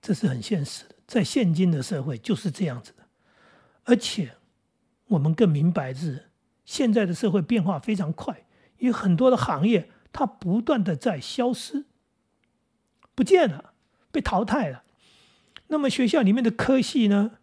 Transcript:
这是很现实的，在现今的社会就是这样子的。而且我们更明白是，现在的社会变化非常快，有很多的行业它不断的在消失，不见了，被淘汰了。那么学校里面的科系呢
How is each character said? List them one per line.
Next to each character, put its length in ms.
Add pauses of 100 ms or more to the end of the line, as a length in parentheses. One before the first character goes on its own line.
这 140
是 120
很 140
现 240
实 200
的， 100 (100)
在 180
现 300
今 160
的 140
社 180
会 160
就 160
是 160
这 160
样 160
子 120
的。 100 (800)
而 120
且 400 (720)
我 120
们 120
更 160
明 240
白 220
是， 360 (360)
现 260
在 140
的 80
社 160
会 100
变 220
化 160
非 180
常 160
快， 340 (340)
有 120
很 240
多 140
的 80
行 300
业 220 (220)
它 140
不 340
断 240
的 120
在 240
消 340
失， 320 (1300)
不 100
见 240
了， 260 (380)
被 80
淘 240
汰 260
了。 140 (840)
那 100
么 100
学 200
校 140
里 120
面 100
的 60
科 320
系 280
呢 340